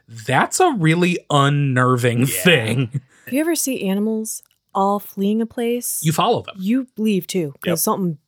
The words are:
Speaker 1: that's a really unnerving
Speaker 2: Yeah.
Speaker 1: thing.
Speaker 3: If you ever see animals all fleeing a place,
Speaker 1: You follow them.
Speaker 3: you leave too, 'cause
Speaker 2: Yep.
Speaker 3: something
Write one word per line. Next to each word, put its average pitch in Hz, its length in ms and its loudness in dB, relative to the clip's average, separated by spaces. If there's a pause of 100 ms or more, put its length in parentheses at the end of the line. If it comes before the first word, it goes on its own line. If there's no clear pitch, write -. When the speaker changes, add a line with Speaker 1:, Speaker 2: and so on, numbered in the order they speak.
Speaker 1:
that's 127 500 -2
a 359 140 4
really 175 460 2 (120)
unnerving 127 880 2
Speaker 2:
Yeah. 127 60 4
Speaker 1:
thing. 131 760 0 (260)
Speaker 3:
If - 80 -10
you 277 60 0
ever 320 140 0
see 262 320 -4
animals 220 560 -2 (320)
all 196 240 2
fleeing 202 440 -2
a 226 40 -2
place, 240 560 -4
Speaker 1:
You 254 100 2
follow 208 300 0
them. - 160 -16
Speaker 3:
you 233 280 -2 (100)
leave 208 300 0
too, 156 340 -4
'cause - 120 -6
Speaker 2:
Yep. 165 60 0
Speaker 3:
something 180 500 -2